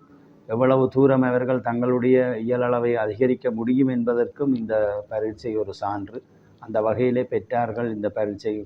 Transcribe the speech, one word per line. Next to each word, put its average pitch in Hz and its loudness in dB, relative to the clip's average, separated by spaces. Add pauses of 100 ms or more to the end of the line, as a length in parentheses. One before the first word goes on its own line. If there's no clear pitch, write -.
(480)
எவ்வளவு 127 4
தூரம் 135 4
அவர்கள் 127 0
தங்களுடைய 123 2 (120)
இயலளவை 123 0
அதிகரிக்க 117 0
முடியும் 123 0
என்பதற்கும் 120 0
இந்த 107 -2
பரீட்சை 110 -6
ஒரு 101 -4
சான்று. 104 -8 (360)
அந்த 110 -2
வகையிலே, 120 2
பெற்றார்கள் 117 -4
இந்த 104 -4
பரீட்சைக்கு 107 -4